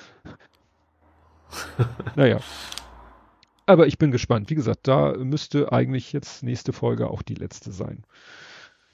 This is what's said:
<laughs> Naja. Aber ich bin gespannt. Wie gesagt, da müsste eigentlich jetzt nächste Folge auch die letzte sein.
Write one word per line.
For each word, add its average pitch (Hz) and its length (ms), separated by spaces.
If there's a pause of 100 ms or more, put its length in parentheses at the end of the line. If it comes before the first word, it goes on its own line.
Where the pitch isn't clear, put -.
(220)
<laughs> - 140 (1800)
Naja. 120 220 (1300)
Aber 170 200
ich - 100
bin 147 140
gespannt. 113 360
Wie 156 60
gesagt, 113 320
da 139 300
müsste 139 560
eigentlich 127 400
jetzt - 320
nächste 123 280
Folge 117 380
auch - 120
die - 120
letzte - 380
sein. - 320 (880)